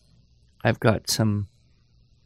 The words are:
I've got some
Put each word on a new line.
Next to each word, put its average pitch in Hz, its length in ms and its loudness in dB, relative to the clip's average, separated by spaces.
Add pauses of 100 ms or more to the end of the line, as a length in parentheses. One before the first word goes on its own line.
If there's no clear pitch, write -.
(640)
I've 110 160 0
got - 300 0
some 104 380 -2 (760)